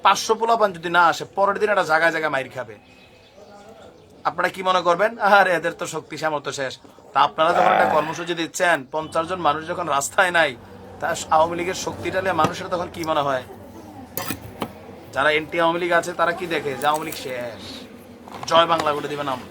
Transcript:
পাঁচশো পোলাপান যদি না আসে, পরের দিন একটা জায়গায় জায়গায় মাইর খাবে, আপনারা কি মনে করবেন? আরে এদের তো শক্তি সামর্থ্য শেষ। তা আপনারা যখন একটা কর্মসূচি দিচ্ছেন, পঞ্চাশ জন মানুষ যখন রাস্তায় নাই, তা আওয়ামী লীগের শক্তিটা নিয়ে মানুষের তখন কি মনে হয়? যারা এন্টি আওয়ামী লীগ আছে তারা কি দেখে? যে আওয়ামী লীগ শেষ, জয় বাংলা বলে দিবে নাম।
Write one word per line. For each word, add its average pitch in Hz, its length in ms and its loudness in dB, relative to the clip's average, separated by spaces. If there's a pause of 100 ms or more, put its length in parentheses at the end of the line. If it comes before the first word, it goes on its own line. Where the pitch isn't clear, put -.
পাঁচশো 196 320 2
পোলাপান 220 380 2
যদি 170 180 -8
না 175 160 6
আসে, 156 180 2
পরের 196 340 0
দিন 208 120 2
একটা 196 120 4
জায়গায় 160 300 4
জায়গায় 156 200 -2
মাইর 131 220 -4
খাবে, 110 240 -10 (1500)
আপনারা 175 240 -2
কি 185 140 -6
মনে 185 180 2
করবেন? 180 380 2
আরে 202 340 6
এদের 165 200 0
তো 175 140 -8
শক্তি 156 300 -10
সামর্থ্য 147 360 -4
শেষ। 127 260 -6 (340)
তা 139 80 2
আপনারা 160 320 2
যখন - 200 4
একটা - 220 4
কর্মসূচি 160 400 -2
দিচ্ছেন, 165 580 0
পঞ্চাশ 156 340 -4
জন 180 140 -6
মানুষ 156 280 0
যখন 175 200 -4
রাস্তায় 147 420 2
নাই, 160 260 2 (440)
তা 160 140 -4 (160)
আওয়ামী 165 260 4
লীগের 175 180 -4
শক্তিটা 175 460 -6
নিয়ে 190 120 -2
মানুষের 170 360 0
তখন 180 260 -4
কি 170 100 -10
মনে 156 160 0
হয়? 135 220 -2 (1700)
যারা 139 180 2
এন্টি 156 300 -2
আওয়ামী 170 200 2
লীগ 175 120 -2
আছে 170 200 0
তারা 170 200 0
কি 180 140 -6
দেখে? 147 280 -4
যে 127 120 -2
আওয়ামী 156 200 0
লীগ 151 80 -8
শেষ, 123 680 -10 (640)
জয় 165 200 6
বাংলা 160 260 -2
বলে 143 160 -6
দিবে 147 140 -8
নাম। 135 160 -4 (120)